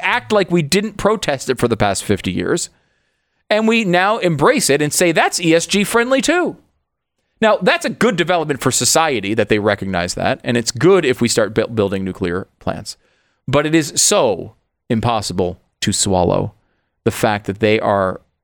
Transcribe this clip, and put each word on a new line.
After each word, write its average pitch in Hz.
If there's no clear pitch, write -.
act 220
like 202
we 175
didn't 202
protest 185
it 123
for 120
the 113
past 101
fifty 95
years, 92
and 214
we 226
now 185
embrace 180
it 143
and 147
say 175
that's 208
E 165
S 165
G 202
friendly 240
too." 320
Now, 214
that's 294
a 262
good 208
development 156
for 131
society 123
that 110
they 107
recognize 95
that, 92
and 123
it's 117
good 170
if 131
we 120
start 110
bu-, 110
building 98
nuclear 92
plants. -
But 143
it 156
is 160
so 110
impossible 107
to 107
swallow 95
the 113
fact 104
that 98
they 107
are 98